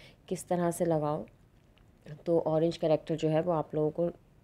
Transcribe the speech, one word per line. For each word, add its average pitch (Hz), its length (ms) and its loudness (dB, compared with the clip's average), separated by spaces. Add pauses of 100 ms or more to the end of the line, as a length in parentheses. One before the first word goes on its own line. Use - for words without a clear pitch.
(280)
किस - 200 -8
तरह 175 220 0
से 170 140 -2
लगाओ। 156 400 0 (1000)
तो 170 160 4
orange 160 340 2
character 156 400 0
जो 156 120 0
है 156 140 2
वो 175 100 0
आप 156 220 -2
लोगों 151 180 0
को 170 160 -2 (360)